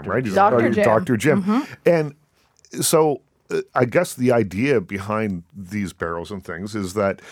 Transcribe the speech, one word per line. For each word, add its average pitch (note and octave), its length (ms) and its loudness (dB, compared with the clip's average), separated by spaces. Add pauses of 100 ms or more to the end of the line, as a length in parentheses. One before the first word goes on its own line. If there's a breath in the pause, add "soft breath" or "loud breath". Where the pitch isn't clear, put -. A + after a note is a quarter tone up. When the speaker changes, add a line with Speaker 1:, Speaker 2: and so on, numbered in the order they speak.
Speaker 1:
Doctor D2+ 60 -8
Speaker 2:
right? B2 160 -2
He's G2+ 80 -4
Speaker 1:
Jim. G3 180 4
Speaker 3:
Doctor A#2+ 200 4
Jim. G#3 120 2
Speaker 2:
Doctor A#2+ 340 2
Jim. D3+ 260 2
Speaker 3:
Mm-hmm. A3 300 -2 (120)
Speaker 2:
And D#3 300 2 (680)
so, D#3 380 2 (280)
uh, D#2+ 120 -2 (140)
I B2+ 100 2
guess E3+ 280 -2
the B2 200 0
idea A2+ 480 0
behind G2 600 -6 (120)
these G2 380 -8
barrels E2+ 380 -8
and G2 120 -12
things F#2+ 320 -10
is F#2+ 200 -6
that G2 260 -2 (100)